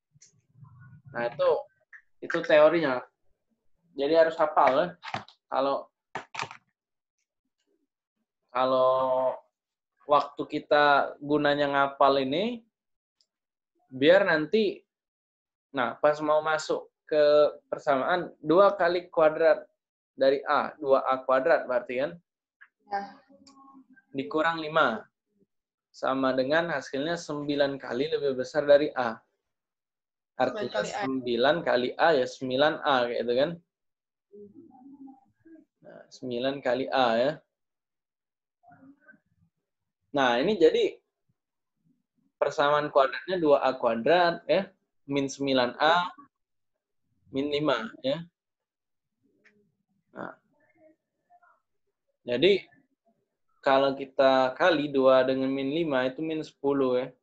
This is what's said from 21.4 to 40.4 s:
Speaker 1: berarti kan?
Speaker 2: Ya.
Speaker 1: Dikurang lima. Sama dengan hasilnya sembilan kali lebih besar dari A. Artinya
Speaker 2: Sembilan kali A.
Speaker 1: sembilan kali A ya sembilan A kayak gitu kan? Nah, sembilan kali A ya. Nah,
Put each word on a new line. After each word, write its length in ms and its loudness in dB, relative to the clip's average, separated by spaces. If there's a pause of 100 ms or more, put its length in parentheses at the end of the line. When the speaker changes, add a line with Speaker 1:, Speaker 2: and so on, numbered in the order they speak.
Speaker 1:
berarti 320 -4
kan? 100 -4 (800)
Speaker 2:
Ya. 140 -8 (1120)
Speaker 1:
Dikurang 480 -4
lima. 440 0 (880)
Sama 400 -2
dengan 400 -2
hasilnya 480 -6
sembilan 560 -4
kali 360 -6
lebih 280 -2
besar 240 -4
dari 320 4
A. 200 -4 (1200)
Artinya 400 -4
Speaker 2:
Sembilan 0 -
kali 80 -6
A. 160 -8
Speaker 1:
sembilan 560 -2
kali 280 0 (120)
A 160 4
ya 100 0
sembilan 540 -2
A 240 0
kayak 160 -4
gitu 160 -4
kan? 140 0 (2250)
Nah, 240 -20
sembilan 460 -6 (100)
kali 240 -2
A 180 0 (140)
ya. 120 0 (2750)
Nah, 140 2 (100)